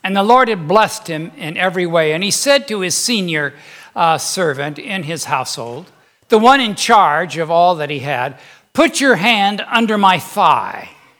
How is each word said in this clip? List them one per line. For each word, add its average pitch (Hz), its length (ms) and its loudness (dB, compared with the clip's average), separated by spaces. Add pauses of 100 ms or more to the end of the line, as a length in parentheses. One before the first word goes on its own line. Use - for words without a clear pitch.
and 190 100 -4
the 196 80 2
Lord 247 240 6
had 180 220 -6
blessed 196 400 0
him 160 280 -8
in 160 200 -10
every 180 300 -2
way. 160 260 0
And 160 100 -2
he 202 80 -2
said 277 380 -2
to 208 120 -6
his 180 160 -4
senior, 170 580 -4 (420)
uh, 165 220 2
servant 147 600 -4
in 190 240 -8
his 156 220 -8
household, 131 680 -8 (380)
the 220 100 4
one 254 220 6
in 214 160 -2
charge 165 600 2
of 160 140 -4
all 175 240 4
that 151 160 -6
he 147 80 -6
had, 131 400 -6 (340)
"Put 302 280 2
your 262 160 4
hand 202 500 0
under 220 320 0
my 190 220 4
thigh." 139 680 0 (300)